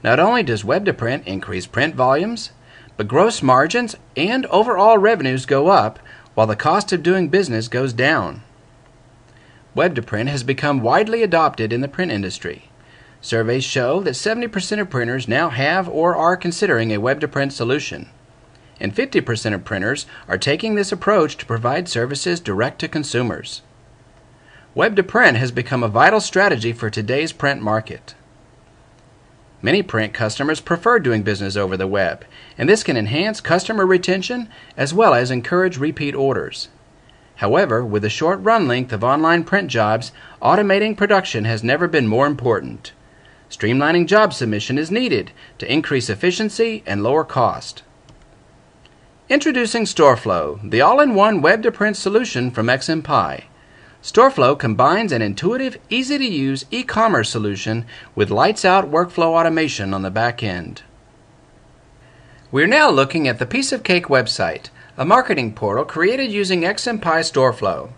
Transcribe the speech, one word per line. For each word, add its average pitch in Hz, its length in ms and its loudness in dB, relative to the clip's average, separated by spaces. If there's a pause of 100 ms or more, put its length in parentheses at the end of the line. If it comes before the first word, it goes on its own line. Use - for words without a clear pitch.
Not 120 160 2
only 226 220 4
does 110 240 -4
web 165 200 0
to 156 100 0
print 120 320 -6
increase 92 400 -8
print 147 260 -2
volumes, 151 560 0 (480)
but 107 100 -4
gross 180 360 2
margins 160 520 2 (220)
and 226 300 -2
overall 214 500 4
revenues 151 480 2
go 139 220 2
up 123 320 2 (340)
while 110 140 4
the 107 80 -2
cost 185 360 0
of 175 120 -2
doing 175 260 2
business 120 380 0
goes 127 260 -2
down. 117 480 0 (1300)
Web 160 180 2
to 120 80 -4
print 110 260 -4
has 139 140 -4
become 135 400 -2
widely 214 400 2
adopted 160 500 0
in 120 100 -2
the 143 60 -4
print 175 240 -4
industry. 98 600 -8 (500)
Surveys 120 420 0
show 135 380 0
that 147 140 -2
seventy 233 320 -4
percent 208 340 -4
of 202 80 -4
printers 120 380 -2
now 147 220 2
have 151 380 0
or 170 280 0
are 165 200 2
considering 165 560 0
a 104 80 0
web 131 220 0
to 151 60 -2
print 139 260 -4
solution, 123 560 -4 (680)
and - 160 -6
fifty 240 260 0
percent 110 320 -4
of 90 120 -6
printers 107 420 -4 (200)
are 95 120 -2
taking 208 340 -2
this 202 180 -2
approach 190 460 0
to - 80 -14
provide 123 420 -2
services 139 520 -4
direct 110 400 -4
to 160 80 -6
consumers. 123 760 -4 (1120)
Web 196 200 2
to 190 80 4
print 190 320 4
has 123 160 -2
become 127 300 -4
a 113 80 0
vital 165 320 4
strategy 120 500 0
for 117 200 -6
today's 127 420 -4
print 139 260 -2
market. 107 540 -4 (1500)
Many 165 180 2
print 110 320 -4
customers 139 480 -4
prefer 220 380 2
doing 117 240 0
business 98 340 -2
over 95 180 0
the 95 120 -2
web, 95 360 -2 (320)
and 131 140 -2
this 214 140 4
can 147 120 -2
enhance 151 460 -2
customer 190 420 0
retention 190 640 0 (300)
as 139 160 -2
well 190 220 4
as 123 160 0
encourage 170 480 -2
repeat 151 340 -4
orders. 127 560 -4 (680)
However, 123 460 2
with 104 200 -2
the 107 80 -2
short 185 300 0
run 208 260 2
length 123 260 -2
of 101 100 -4
online 160 400 2
print 190 260 -2
jobs, 113 420 0 (280)
automating 202 560 2
production 190 500 0
has 110 180 -2
never 151 240 2
been 151 200 2
more 120 200 2
important. 110 640 -2 (560)
Streamlining 147 560 0
job 202 280 2
submission 110 440 -4
is 160 140 -4
needed 202 400 -2 (260)
to - 160 -6
increase 139 380 -2
efficiency 214 760 -2
and 101 160 -4
lower 156 240 2
cost. - 560 -2 (1500)
Introducing 247 560 0
StoreFlow, 101 840 2
the 113 120 2
all-in-one 214 600 4
web-to-print 214 560 2
solution 196 540 -2
from 113 180 -2
X 131 180 0
M 160 140 -2
Pi. 98 440 -2 (560)
StoreFlow 147 560 4
combines 143 540 0
an 113 100 0
intuitive, 214 560 -4 (120)
easy-to-use 226 840 -2
e-commerce 214 580 0
solution 110 560 -4 (300)
with 104 160 0
lights-out 180 580 2
workflow 165 480 0
automation 160 560 0
on 95 100 -4
the 95 60 -4
back 117 320 -2
end. 90 420 -8 (1700)
We're 143 160 2
now 285 240 6
looking 139 380 2
at 117 120 -2
the 120 60 -2
Piece 269 280 -2
of 254 100 -6
Cake 175 220 0
website, 113 640 0 (260)
a 131 80 -6
marketing 170 500 2
portal 107 300 -2
created 220 480 0
using 190 320 0
X 214 240 -2
M 220 120 -4
Pi 165 200 0
StoreFlow. 117 800 0